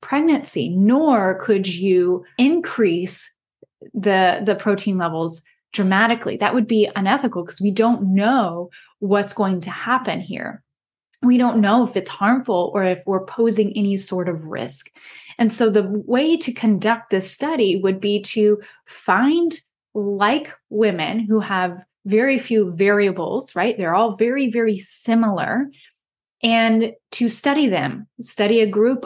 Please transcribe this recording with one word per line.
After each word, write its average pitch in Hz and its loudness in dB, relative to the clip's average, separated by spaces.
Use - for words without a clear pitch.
pregnancy, 294 0
nor 208 2
could 190 0
you 180 0
increase 226 0
the, 190 2
the 196 0
protein 196 -2
levels 165 -4
dramatically. 208 0
That - 0
would 233 0
be 220 2
unethical 190 0
'cause - -12
we 202 0
don't 208 2
know 196 0
what's 202 0
going 190 -2
to 180 -12
happen 226 -4
here. - -12
We 247 6
don't 233 2
know 214 4
if - -6
it's 190 -4
harmful 208 0
or 196 0
if 185 0
we're 190 -2
posing 214 0
any 202 0
sort 185 -4
of 160 -6
risk. - -8
And 220 2
so 226 2
the 202 4
way 302 0
to 285 -8
conduct 220 0
this 190 -2
study 247 0
would 190 0
be 202 -2
to 208 0
find 294 0
like 208 -2
women 196 -2
who 214 0
have 185 -4
very 240 2
few 220 0
variables, 196 0
right? 196 0
They're 170 -2
all 214 2
very, 254 0
very 226 0
similar. 226 -2
And 226 2
to 240 -2
study 285 0
them, 185 -4
study 226 0
a 220 4
group 226 0